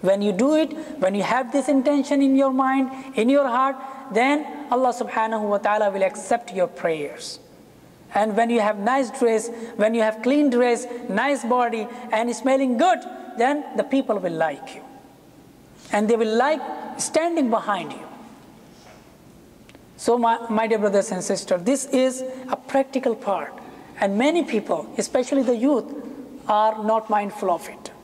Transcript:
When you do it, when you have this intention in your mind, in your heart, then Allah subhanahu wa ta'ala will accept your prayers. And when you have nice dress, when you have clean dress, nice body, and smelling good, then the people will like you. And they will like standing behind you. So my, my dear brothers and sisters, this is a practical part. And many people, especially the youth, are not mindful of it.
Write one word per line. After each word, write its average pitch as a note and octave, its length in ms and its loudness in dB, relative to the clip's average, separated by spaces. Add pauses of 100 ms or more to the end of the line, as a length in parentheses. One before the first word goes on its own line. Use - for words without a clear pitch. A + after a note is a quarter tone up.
When G3 200 2
you G#3 100 2
do B3+ 220 4
it, D#4 180 2 (260)
when F#3+ 160 0
you G3+ 80 0
have A#3+ 300 0
this C#4 160 0
intention C#4 540 2
in C4+ 140 4
your C4+ 160 4
mind, C4 640 0
in A3 120 2
your C#4 200 4
heart, C4 280 0 (360)
then C#4 340 2 (240)
Allah B3 240 2
subhanahu A3 480 -2
wa G#3 160 0
ta'ala G#3 320 2
will G3 120 0
accept F#3+ 520 -2
your F3+ 140 0
prayers. D#3 720 -6 (760)
And G#3 220 2
when A#3 140 2
you A#3 100 4
have G#3 180 0
nice A#3+ 380 0
dress, A3+ 340 2 (260)
when A3 180 2
you A#3 80 2
have A3 200 0
clean C#4+ 280 4
dress, A#3+ 360 2 (220)
nice B3 360 0
body, A#3 420 0 (260)
and A#3 220 0
smelling C4+ 440 2
good, E4+ 200 4 (380)
then C#4+ 280 2 (120)
the G#3 80 0
people A#3+ 340 0
will F3+ 140 -2
like D#3+ 420 -4
you. - 80 -18 (1120)
And G#3+ 160 2
they A#3 80 4
will A3 180 0
like C4+ 260 2 (380)
standing D#4+ 520 0
behind G3 420 -2
you. - 140 -16 (1900)
So A#3+ 220 2
my, A#3 200 2 (100)
my A3 180 0
dear A3 120 2
brothers G3+ 340 2
and F#3 100 -4
sisters, F#3 400 -2
this C4 240 0
is C4 380 0 (240)
a G#3 80 -2
practical C4 580 -2
part. F#3 380 -4 (480)
And G3+ 160 2
many D4+ 280 2
people, A3 540 -2
especially C4 440 0
the A#3+ 140 2
youth, B3+ 280 2 (640)
are A3 340 2
not A3 280 0
mindful G3+ 400 0
of E3 180 -2
it. - 240 -16 (120)